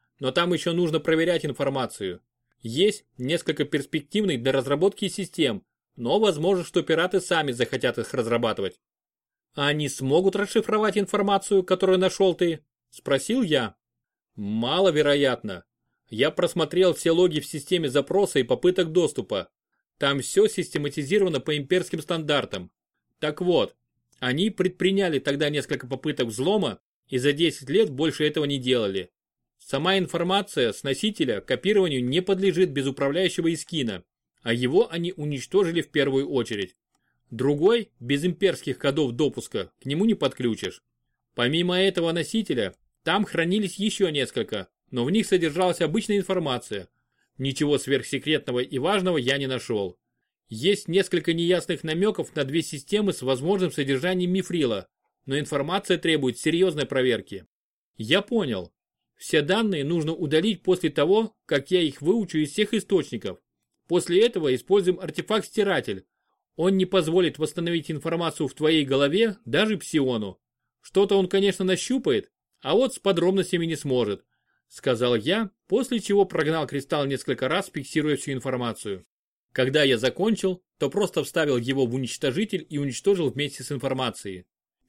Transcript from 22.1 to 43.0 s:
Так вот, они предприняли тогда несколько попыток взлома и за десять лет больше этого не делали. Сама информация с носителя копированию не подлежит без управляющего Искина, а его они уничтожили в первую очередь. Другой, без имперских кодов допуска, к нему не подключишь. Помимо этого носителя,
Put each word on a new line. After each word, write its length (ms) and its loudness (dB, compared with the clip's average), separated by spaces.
Так 220 -4
вот, 340 2
они 300 0
предприняли 680 0
тогда 320 0
несколько 360 -4
попыток 420 -4
взлома 520 -2
и 100 -2
за 160 2
десять 340 -2
лет 220 2
больше 340 -2
этого 220 0
не 120 -2
делали. 520 0
Сама 300 0
информация 760 0
с 100 -16
носителя 580 -2
копированию 640 0
не 160 0
подлежит 500 2
без 160 -2
управляющего 640 0
Искина, 520 -6
а 100 -2
его 400 2
они 240 -4
уничтожили 640 0
в 100 -6
первую 380 2
очередь. 480 -4
Другой, 680 2
без 280 -2
имперских 500 0
кодов 360 0
допуска, 680 -2
к 60 -14
нему 180 0
не 80 4
подключишь. 720 -2
Помимо 460 0
этого 320 2
носителя, 640 -2